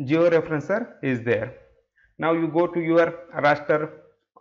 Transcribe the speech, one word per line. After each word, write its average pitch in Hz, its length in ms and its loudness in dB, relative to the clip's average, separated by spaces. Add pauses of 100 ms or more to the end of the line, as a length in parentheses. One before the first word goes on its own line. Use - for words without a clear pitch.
georeferencer 165 1000 0
is 127 200 -2
there. 95 300 -2 (680)
Now 160 140 0
you 165 160 0
go 170 180 2
to 170 140 -4
your 165 320 2 (200)
raster 147 580 0 (500)